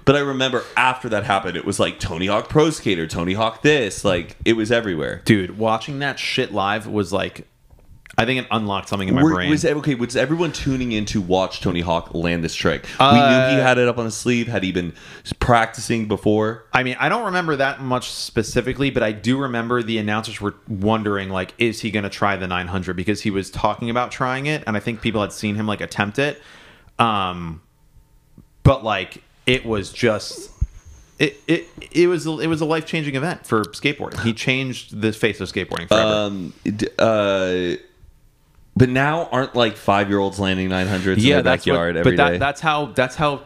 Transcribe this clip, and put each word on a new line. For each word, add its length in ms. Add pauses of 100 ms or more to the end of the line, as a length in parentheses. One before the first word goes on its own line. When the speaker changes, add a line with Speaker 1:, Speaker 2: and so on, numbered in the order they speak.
Speaker 1:
But 100
I 40
remember 440 (120)
after 340
that 160
happened, 320
it 80
was 140
like 200
Tony 280
Hawk 220
Pro 200
Skater, 380
Tony 260
Hawk 280
this. 420
Like, 320 (100)
it 80
was 180
everywhere. 540
Speaker 2:
Dude, 320
watching 420
that 200
shit 340
live 340
was 260
like 340 (720)
I 60
think 160
it 100
unlocked 380
something 180
in 80
my 80
Speaker 1:
Were, 100
Speaker 2:
brain. 160
Speaker 1:
was, 160
okay, 300
was 220
everyone 340
tuning 400
in 140
to 160
watch 400
Tony 180
Hawk 340
land 300
this 100
trick? 300 (160)
We 60
Speaker 2:
Uh, 440
Speaker 1:
knew 60
he 60
had 160
it 100
up 100
on 80
his 100
sleeve. 340
Had 120
he 120
been 200 (460)
practicing 680
before? 640
Speaker 2:
I 100
mean, 160
I 100
don't 160
remember 300
that 260
much 300
specifically, 800
but 140
I 100
do 260
remember 420
the 160
announcers 440
were 120 (140)
wondering, 640
like, 280
is 240
he 100
gonna 180
try 260
the 120
nine 200
hundred? 300
Because 240
he 100
was 180
talking 400
about 220
trying 360
it, 200
and 80
I 60
think 200
people 200
had 100
seen 240
him, 100
like, 140
attempt 400
it. 220 (580)
Um, 600 (1040)
but, 200
like, 400 (220)
it 200
was 260
just, 600 (640)
it, 200 (100)
it, 200 (240)
it 160
was, 180
it 220
was 140
a 40
life-changing 500
event 320
for 180
skateboarding. 580
He 100
changed 680
the 140
face 260
of 120
skateboarding 360
forever. 260
Speaker 1:
Um, 400 (100)
d-, 240 (120)
uh... 800 (960)
But 140
now 420
aren't, 240
like, 200
five-year-olds 640
landing 300
nine 180
hundreds 360
in 40
Speaker 2:
Yeah, 80
Speaker 1:
their 80
Speaker 2:
that's 220
what, 80
Speaker 1:
backyard 240
every 140
Speaker 2:
but 120
that, 100
Speaker 1:
day? 40
Speaker 2:
that's 240
how, 260
that's 280
how 300